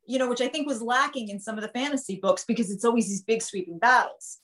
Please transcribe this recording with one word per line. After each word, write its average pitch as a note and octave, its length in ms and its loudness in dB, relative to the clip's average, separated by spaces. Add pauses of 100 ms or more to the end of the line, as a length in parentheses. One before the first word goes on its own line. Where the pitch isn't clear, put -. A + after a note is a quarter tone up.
you B3+ 100 -2
know, B3+ 120 2
which A#3+ 120 0
I B3 60 2
think D4+ 200 -4
was A#3 140 -2
lacking B3+ 480 0
in G3+ 100 -8
some A3 180 -8
of G#3+ 40 -6
the G#3+ 60 -6
fantasy B3+ 540 -4
books F#3+ 260 2
because G#3+ 240 0
it's G3+ 140 -4
always A#3 240 4
these G3 120 -4
big A3+ 200 0
sweeping F3+ 360 -8
battles. - 680 2